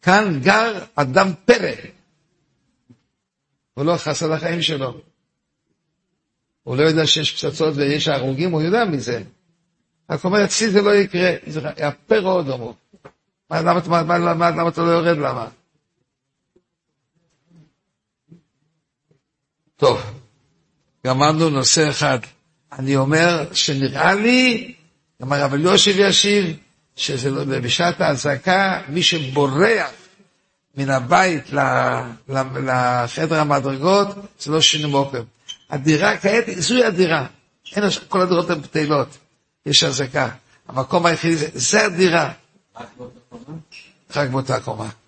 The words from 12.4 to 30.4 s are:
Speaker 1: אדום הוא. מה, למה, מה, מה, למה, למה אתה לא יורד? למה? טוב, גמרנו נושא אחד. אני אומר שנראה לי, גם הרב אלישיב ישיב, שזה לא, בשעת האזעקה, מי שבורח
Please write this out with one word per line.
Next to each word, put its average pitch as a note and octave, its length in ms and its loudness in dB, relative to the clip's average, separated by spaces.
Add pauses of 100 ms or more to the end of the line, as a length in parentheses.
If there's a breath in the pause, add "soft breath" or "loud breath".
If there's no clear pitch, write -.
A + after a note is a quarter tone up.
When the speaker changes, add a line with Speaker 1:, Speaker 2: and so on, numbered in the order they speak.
Speaker 1:
אדום C3+ 200 -6
הוא. A#2 140 -12 (760)
מה, D#3+ 100 -2
למה, F3 280 2
מה, E3 140 2
מה, E3+ 160 0
למה, E3+ 320 0
למה E3+ 180 -2
אתה E3 140 -4
לא E3+ 80 2
יורד? E3+ 260 2
למה? B2+ 320 -4 (4000)
טוב, A#2+ 240 2 (1040)
גמרנו D3+ 440 2
נושא C#3+ 400 2
אחד. C3+ 280 0 (540)
אני C3+ 240 -2
אומר D#3 580 0
שנראה C#3 600 0
לי, A#3+ 600 2 (480)
גם C3 100 -4
הרב C#3+ 220 0
אלישיב F#3 440 2
ישיב, G3 580 2 (400)
שזה C#3 340 -4
לא, C#3 140 -4
בשעת C3 560 -2
האזעקה, E3+ 880 0
מי D#3+ 140 -2
שבורח D3 880 2 (840)